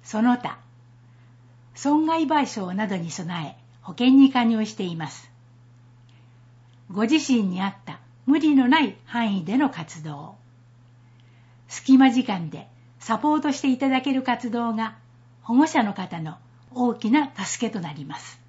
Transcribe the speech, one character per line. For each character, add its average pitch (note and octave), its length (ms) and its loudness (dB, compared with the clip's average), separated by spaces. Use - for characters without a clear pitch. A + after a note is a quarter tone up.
そ G#3+ 180 -4
の B3 140 4
他、 - 220 -12
損 D4+ 320 2
害 E4 200 0
賠 D4 160 2
償 F#3+ 300 -6
な G#3+ 140 -2
ど G3 100 -4
に E3+ 140 -6
備 E3+ 340 -8
え、 C3+ 120 -14
保 F#3+ 100 -16
険 B3 180 2
に C4+ 220 8
加 A#3+ 120 2
入 A3+ 220 2
し A3 80 -14
て G3+ 100 -6
い F3 100 -6
ま D#3+ 140 -8
す。 - 200 -18
ご G3 100 -2
自 A#3 140 2
身 B3+ 280 2
に F#3 160 -4
合 G3 100 -2
っ - 40 -18
た - 140 -16
無 D4 120 4
理 D4+ 160 4
の C4 140 6
な D#4 120 6
い A3 240 0
範 A3+ 320 -2
囲 F3 80 -4
で F#3+ 120 -4
の C#4 120 2
活 D#3+ 360 -12
動。 D3 320 -14
隙 - 320 4
間 C4 140 6
時 B3 100 0
間 F3 280 -6
で - 180 -18
サ A3 180 -4
ポ D4+ 160 0
ー D#4 60 0
ト D4+ 100 -2
し C#4 100 -4
て C4+ 120 0
い B3+ 60 -2
た C4+ 100 0
だ C4 120 2
け C4+ 120 -4
る C4 100 0
活 A#3+ 300 -4
動 A#3 220 -4
が A3 200 -6
保 A#3 120 -4
護 C#4+ 120 6
者 D#4 160 0
の G3+ 100 -2
方 F3+ 280 -10
の D#3+ 160 -10
大 B3 240 -2
き A3 160 -6
な C4+ 240 2
助 - 340 -6
け G#3 40 -6
と G#3+ 80 -8
な E3 120 -10
り C#3+ 120 -12
ま - 120 -12
す。 - 320 -18